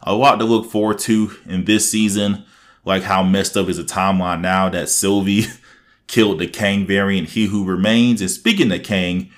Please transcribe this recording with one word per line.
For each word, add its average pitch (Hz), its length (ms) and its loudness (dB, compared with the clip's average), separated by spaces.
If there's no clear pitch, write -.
A 98 140 -2
lot 123 240 4
to 110 60 0
look 113 260 2
forward 107 280 0
to 107 320 0
in 92 200 -4
this 107 260 2
season, 104 520 0
like 95 180 0
how 95 180 0
messed 92 340 0
up 98 120 0
is 87 100 -2
the 85 60 -8
timeline 92 580 -2
now 92 280 2
that 85 200 -4
Sylvie 101 560 0
<laughs> - 300 -20
killed 104 320 2
the - 80 -4
Kang 101 400 -2
variant, 98 420 0
He 110 160 0
Who 101 200 -2
Remains. 107 560 2
And 92 100 -2
speaking 190 400 0
of 85 100 -4
Kang, 92 560 -4